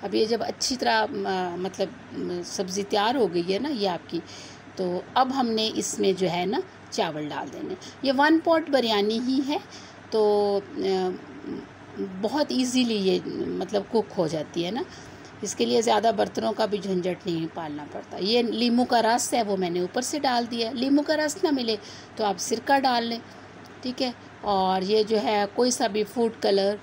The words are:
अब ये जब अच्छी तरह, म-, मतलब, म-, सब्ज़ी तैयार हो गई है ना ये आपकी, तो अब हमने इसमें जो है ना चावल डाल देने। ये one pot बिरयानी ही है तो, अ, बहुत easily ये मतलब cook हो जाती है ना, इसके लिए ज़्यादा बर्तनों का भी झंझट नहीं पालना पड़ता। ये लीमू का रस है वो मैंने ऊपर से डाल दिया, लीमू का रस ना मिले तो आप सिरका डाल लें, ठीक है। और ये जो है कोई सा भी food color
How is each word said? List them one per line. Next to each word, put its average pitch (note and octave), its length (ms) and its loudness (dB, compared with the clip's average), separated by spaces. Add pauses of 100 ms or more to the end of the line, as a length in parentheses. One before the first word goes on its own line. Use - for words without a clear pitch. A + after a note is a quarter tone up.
अब G3+ 120 -4
ये A3 100 4
जब A3 160 0
अच्छी - 340 -4
तरह, A3+ 300 2
म-, F#3 580 -4
मतलब, F#3 320 -4 (180)
म-, F3+ 300 -6
सब्ज़ी F#3 400 -4
तैयार G#3+ 340 2
हो A3+ 100 4
गई F3 140 0
है F#3+ 180 0
ना C4+ 100 -4
ये G#3+ 180 0
आपकी, - 320 -4 (580)
तो F3+ 260 -2 (140)
अब B3+ 140 4
हमने A3+ 360 0
इसमें G3+ 480 0
जो F#3 120 0
है F3 180 0
ना B3+ 180 0 (300)
चावल D3+ 360 -2
डाल C#3+ 200 -8
देने। - 280 -8 (280)
ये C4+ 60 2
one D4+ 280 6
pot D#4+ 300 4
बिरयानी A3+ 500 4
ही C4 220 2
है D4 180 0 (520)
तो, A3 100 4 (380)
अ, F#3 580 -2 (840)
बहुत G3+ 520 -2
easily B3 420 2
ये F#3+ 260 4 (260)
मतलब F#3 460 -2
cook G#3+ 200 2
हो F3 160 2
जाती D#3 360 -4
है F3 80 -4
ना, C#4 140 -4 (580)
इसके A3+ 220 0
लिए A#3+ 160 4
ज़्यादा A3 300 4
बर्तनों G#3 400 0
का A3 140 0
भी G3+ 140 -2
झंझट F3+ 380 -2 (100)
नहीं E3 200 -2
पालना D3+ 360 -8
पड़ता। - 340 -12
ये A3+ 260 2
लीमू A#3 420 2
का B3 140 4
रस A3+ 340 2
है A#3+ 100 2
वो G3+ 140 0
मैंने F3 240 0
ऊपर F3+ 200 -2
से D4 180 -4
डाल B3 260 2
दिया, A#3 260 -4
लीमू C#4 300 2
का D#4 140 2
रस D4+ 280 -2
ना E4 80 4
मिले A#3 260 0 (400)
तो A3+ 60 -2
आप G3 140 0
सिरका C4 420 2
डाल B3 240 2
लें, A#3 180 -4 (640)
ठीक B3+ 180 -4
है। B3+ 120 -2 (320)
और F#3+ 380 2
ये G#3+ 200 4
जो G#3+ 140 2
है G#3 280 2
कोई B3 260 2
सा A#3+ 160 0
भी G#3+ 160 0
food A3+ 360 -2
color G3+ 440 2